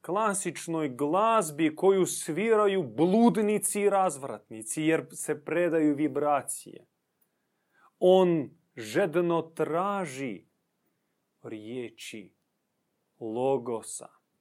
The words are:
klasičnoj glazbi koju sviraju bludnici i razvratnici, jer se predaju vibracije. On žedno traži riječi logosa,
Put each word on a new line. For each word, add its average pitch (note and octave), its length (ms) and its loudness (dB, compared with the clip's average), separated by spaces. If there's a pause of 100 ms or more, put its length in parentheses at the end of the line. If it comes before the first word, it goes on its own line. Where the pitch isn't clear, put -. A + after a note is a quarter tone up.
klasičnoj E3+ 880 -2
glazbi D#3 840 2
koju F#3+ 300 4
sviraju G3 800 0
bludnici G3+ 960 2
i G3+ 80 4
razvratnici, C#3 920 -4
jer D#3 300 2
se - 340 -6
predaju D#3+ 500 2
vibracije. C#3+ 920 -2 (1120)
On F3+ 500 4 (260)
žedno E3 640 0
traži D#3 1040 -6 (1000)
riječi A2+ 960 -14 (800)
logosa, A#2+ 840 -4 (340)